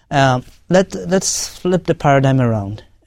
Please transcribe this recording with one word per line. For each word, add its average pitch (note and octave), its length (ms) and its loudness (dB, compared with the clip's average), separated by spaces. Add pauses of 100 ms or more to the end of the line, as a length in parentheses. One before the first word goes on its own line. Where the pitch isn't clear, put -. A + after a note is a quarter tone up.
(120)
Um, C3+ 320 2 (240)
let, F#3+ 260 2
let's F#3 640 -4
flip F3+ 280 -2
the D#3+ 100 0
paradigm C3+ 460 2
around G#2+ 420 -4 (240)